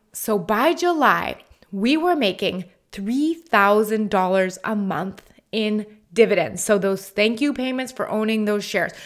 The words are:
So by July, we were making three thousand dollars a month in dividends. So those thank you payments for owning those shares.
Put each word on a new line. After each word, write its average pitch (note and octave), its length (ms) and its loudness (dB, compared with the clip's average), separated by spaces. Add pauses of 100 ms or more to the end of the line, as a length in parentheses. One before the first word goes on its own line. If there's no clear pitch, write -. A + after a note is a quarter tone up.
(120)
So G#3 260 -4
by A3 340 2
July, D4 720 0 (280)
we A3 260 2
were E4+ 200 2
making F#3+ 500 -2 (240)
three C4+ 440 -2
thousand G#3+ 760 2
dollars F#3 560 0
a A3 120 -4
month F#3+ 460 -4 (280)
in G#3+ 340 -2 (300)
dividends. F3+ 480 2
So G#3+ 140 2
those F#3+ 320 -2
thank A3 320 0
you C#4+ 140 2
payments B3+ 360 -4
for - 200 -6
owning G#3+ 340 0
those G#3 200 -2
shares. E3+ 280 -2 (140)